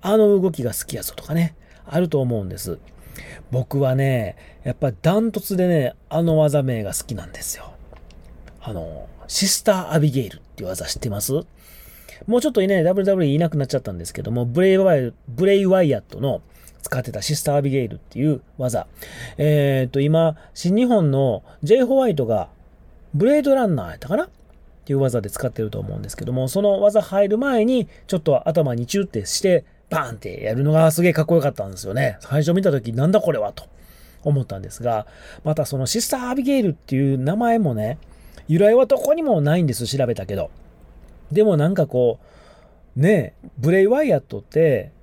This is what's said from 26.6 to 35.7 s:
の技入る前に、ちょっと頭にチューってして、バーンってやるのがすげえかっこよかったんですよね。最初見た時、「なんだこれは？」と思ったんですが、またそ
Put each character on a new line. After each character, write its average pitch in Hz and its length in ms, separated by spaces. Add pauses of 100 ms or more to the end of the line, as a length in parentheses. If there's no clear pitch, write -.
の 202 200
技 202 220
入 196 260
る 214 100
前 254 260
に、 240 240 (180)
ち - 80
ょ - 20
っ 170 40
と 143 280
頭 147 260
に 120 120
チ 202 140
ュ 196 40
ー - 20
っ - 20
て 104 180
し - 140
て、 185 240 (240)
バ 156 180
ー - 20
ン - 40
っ - 40
て 92 260
や 107 120
る 131 100
の 151 80
が 160 180
す 160 120
げ 175 80
え - 20
か 160 100
っ - 20
こ 170 120
よ 165 40
か 139 100
っ - 20
た 104 140
ん 98 40
で 95 80
す - 80
よ 95 80
ね。 127 260
最 147 220
初 165 100
見 190 100
た 190 100
時、 117 200
「な 127 140
ん 175 40
だ 202 100
こ 180 120
れ 127 60
は？」 104 160
と - 100 (580)
思 143 200
っ - 20
た 98 140
ん 95 40
で 95 60
す - 140
が、 113 240 (380)
ま 151 100
た 151 100
そ 135 140